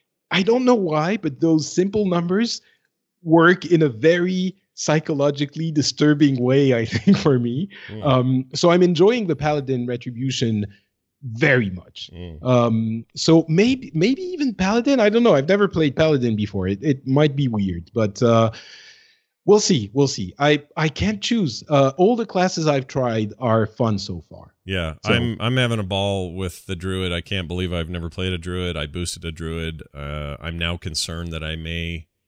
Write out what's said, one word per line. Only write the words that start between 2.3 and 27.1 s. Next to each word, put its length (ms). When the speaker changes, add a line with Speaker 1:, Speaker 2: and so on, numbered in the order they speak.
Speaker 1:
work 440
in 160
a 60
very 680
psychologically 1000
disturbing 680
way, 320
I 120
<laughs> 20
think, 320
for 220
me. 280
Speaker 2:
Mm. 180
Speaker 1:
Um, 380
so 160
I'm 120
enjoying 440
the 100
Paladin 500
Retribution 800
very 460
much. 440
Speaker 2:
Mm. 280
Speaker 1:
Um, 600
so 320
maybe, 440
maybe 300
even 320
Paladin, 460
I 100
don't 140
know. 100
I've 140
never 200
played 280
Paladin 400
before. 320
It, 140
it 240
might 280
be 140
weird, 440
but, 300
uh, 300
we'll 140
see. 320
We'll 160
see. 300
I, 240
I 120
can't 320
choose. 480
Uh, 300
all 180
the 80
classes 420
I've 200
tried 520
are 280
fun 320
so 320
far. 220
Speaker 2:
Yeah, 280
Speaker 1:
So 80
Speaker 2:
I'm, 280
I'm 180
having 200
a 40
ball 520
with 300
the 100
Druid. 380